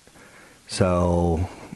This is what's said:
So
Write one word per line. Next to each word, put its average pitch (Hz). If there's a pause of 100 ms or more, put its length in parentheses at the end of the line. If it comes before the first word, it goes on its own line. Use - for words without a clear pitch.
(680)
So 87 (280)